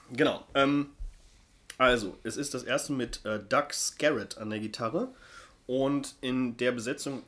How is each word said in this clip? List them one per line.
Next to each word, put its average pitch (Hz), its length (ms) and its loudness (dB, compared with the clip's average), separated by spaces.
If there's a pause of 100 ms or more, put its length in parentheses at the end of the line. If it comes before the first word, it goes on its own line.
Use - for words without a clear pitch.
(120)
Genau. 127 420 2
Ähm, 143 360 4 (880)
also, 120 460 4
es 113 160 -6
ist 143 160 -6
das 127 80 -6
erste 139 320 -2
mit, 120 320 -4
äh, 107 120 -2
Doug 131 340 0
Scarrett - 680 -2
an 107 100 -8
der 107 120 -2
Gitarre. 123 540 -4 (520)
Und 135 540 0
in 127 360 0
der 123 160 4
Besetzung, 123 560 -6